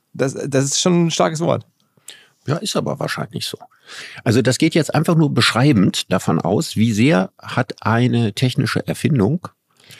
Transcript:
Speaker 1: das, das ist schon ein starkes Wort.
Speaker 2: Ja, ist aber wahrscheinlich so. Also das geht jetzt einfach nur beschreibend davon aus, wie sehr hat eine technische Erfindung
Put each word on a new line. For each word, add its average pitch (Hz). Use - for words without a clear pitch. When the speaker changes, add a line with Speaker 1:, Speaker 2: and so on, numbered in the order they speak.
Speaker 1:
das, 135
das 135
ist -
schon 175
ein 160
starkes 165
Wort. 135
Speaker 2:
Ja, 151
ist -
aber 139
wahrscheinlich -
so. -
Also 120
das 123
geht 160
jetzt 160
einfach 160
nur 147
beschreibend 117
davon 90
aus, 101
wie 113
sehr 156
hat -
eine 117
technische -
Erfindung 131